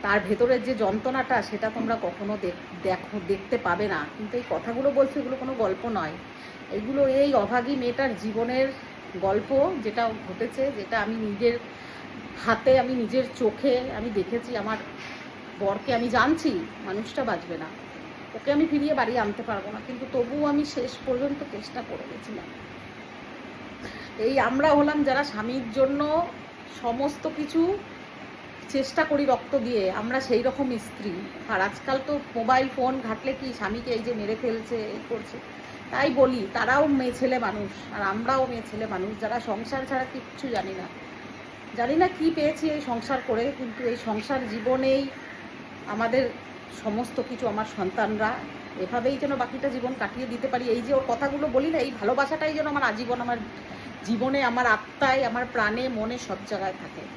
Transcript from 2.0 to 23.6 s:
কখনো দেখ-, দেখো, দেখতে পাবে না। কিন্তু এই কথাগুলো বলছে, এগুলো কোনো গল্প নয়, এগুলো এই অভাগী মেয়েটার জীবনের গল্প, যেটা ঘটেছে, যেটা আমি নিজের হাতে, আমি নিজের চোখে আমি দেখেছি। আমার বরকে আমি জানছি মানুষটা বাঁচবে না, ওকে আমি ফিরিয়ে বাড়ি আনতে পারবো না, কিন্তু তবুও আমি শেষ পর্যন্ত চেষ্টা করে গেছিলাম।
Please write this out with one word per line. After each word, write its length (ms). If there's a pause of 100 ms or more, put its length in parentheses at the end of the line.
কখনো 280 (100)
দেখ-, 220 (220)
দেখো, 280 (160)
দেখতে 240 (120)
পাবে 260
না। 60 (160)
কিন্তু 240
এই 140
কথাগুলো 340 (100)
বলছে, 240
এগুলো 220
কোনো 100 (100)
গল্প 200 (140)
নয়, 180 (600)
এগুলো 240 (200)
এই 80 (140)
অভাগী 380
মেয়েটার 300 (120)
জীবনের 440 (580)
গল্প, 240 (360)
যেটা 180 (240)
ঘটেছে, 360 (140)
যেটা 180 (100)
আমি 100 (120)
নিজের 280 (880)
হাতে, 280 (120)
আমি 180
নিজের 240 (140)
চোখে 340 (240)
আমি 120 (100)
দেখেছি। 320 (120)
আমার 160 (840)
বরকে 360
আমি 100 (100)
জানছি 340 (360)
মানুষটা 420
বাঁচবে 340
না, 40 (680)
ওকে 200
আমি 160
ফিরিয়ে 280
বাড়ি 140 (100)
আনতে 260
পারবো 260
না, 120
কিন্তু 180 (100)
তবুও 360
আমি 120 (120)
শেষ 160 (140)
পর্যন্ত 340 (140)
চেষ্টা 260 (100)
করে 220
গেছিলাম। 360 (1800)